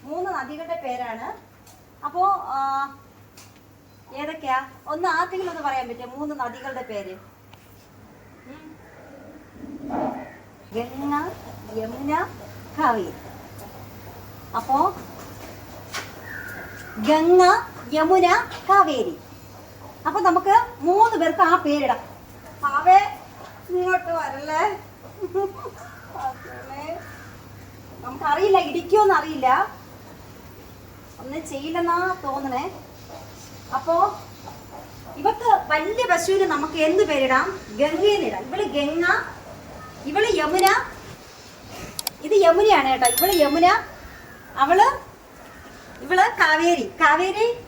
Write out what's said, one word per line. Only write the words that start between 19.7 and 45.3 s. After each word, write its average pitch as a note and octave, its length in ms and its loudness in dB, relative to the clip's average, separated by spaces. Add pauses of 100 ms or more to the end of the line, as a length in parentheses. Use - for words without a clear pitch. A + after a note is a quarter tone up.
അപ്പൊ E4+ 140 -2
നമുക്ക് G4 440 4 (140)
മൂന്ന് G4+ 380 4
പേർക്ക് D#4+ 240 2
ആ E4+ 140 6
പേരിടാം. C#4+ 440 0 (680)
അവേ E4+ 520 4 (520)
ഇങ്ങോട്ട് F4+ 420 0
വരല്ലേ. D#4 680 -4 (3250)
നമുക്കറിയില്ല, F4+ 580 4
ഇടിക്കുമെന്ന് F#4 540 4
അറിയില്ല, D4+ 680 2 (1400)
ഒന്നും D4 300 -10
ചെയ്യില്ലെന്നാ E4+ 720 -2
തോന്നണേ. C#4 480 -4 (1040)
അപ്പോ E4+ 440 0 (1000)
ഇവക്ക് G#4+ 500 2
വലിയ F#4+ 440 0
പശുവിന് F#4+ 320 2
നമുക്ക് D4+ 300 -2
എന്ത് E4 340 4
പേരിടാം? C4+ 520 2 (100)
ഗംഗയെന്നിടാം. D#4 760 2
ഇവള് F#4+ 200 -4
ഗംഗ, D4 400 -2 (1000)
ഇവള് F#4 300 2
യമുന, F#4+ 480 4 (1400)
ഇത് D#4 100 -2
യമുനയാണ് F4 560 6
കേട്ടോ, B3+ 180 2
ഇവള് F4+ 320 2
യമുന, E4 440 4 (760)
അവള്, G4 400 4 (1040)